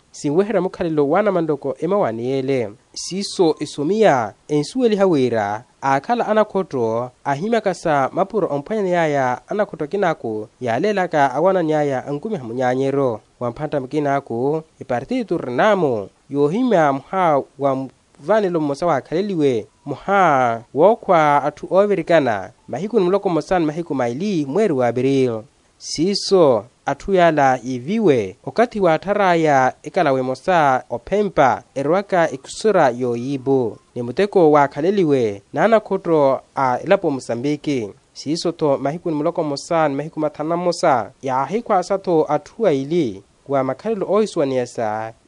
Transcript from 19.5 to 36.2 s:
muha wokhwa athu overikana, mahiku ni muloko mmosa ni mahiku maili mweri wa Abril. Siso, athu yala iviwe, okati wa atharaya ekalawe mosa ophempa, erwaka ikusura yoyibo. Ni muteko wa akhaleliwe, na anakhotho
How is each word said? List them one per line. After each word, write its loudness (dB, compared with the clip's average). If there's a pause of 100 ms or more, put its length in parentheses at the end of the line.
muha 2 (120)
wokhwa 4
athu -6
overikana, 2 (180)
mahiku -4
ni 2
muloko 0
mmosa 0
ni 0
mahiku -4
maili -2
mweri 0
wa 2
Abril. 0 (360)
Siso, 2 (220)
athu -4
yala 4
iviwe, 0
okati -2
wa 4
atharaya 2
ekalawe 0
mosa 0
ophempa, 0 (120)
erwaka 0
ikusura 0
yoyibo. -2 (160)
Ni -6
muteko 2
wa 8
akhaleliwe, 0 (100)
na 0
anakhotho 2 (160)